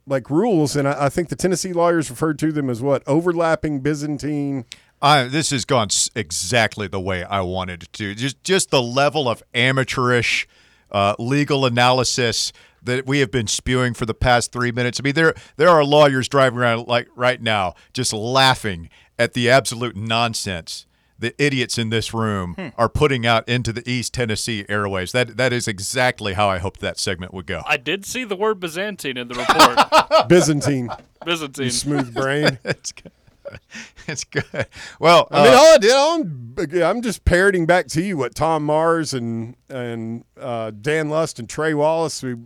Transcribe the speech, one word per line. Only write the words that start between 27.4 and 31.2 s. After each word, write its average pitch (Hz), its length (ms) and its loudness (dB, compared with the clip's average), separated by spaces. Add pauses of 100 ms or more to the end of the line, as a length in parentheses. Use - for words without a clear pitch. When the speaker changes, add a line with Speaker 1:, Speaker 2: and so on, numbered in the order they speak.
Speaker 2:
go. 82 220 -6
Speaker 4:
I 151 80 0
did 156 300 -6
see 254 180 -8
the 202 140 -8
word 208 240 -2
Byzantine 170 560 -8
in 123 100 -8
the 123 80 -10
report. 247 920 2
Speaker 1:
<laughs> - 20 0
Byzantine. 143 600 2 (360)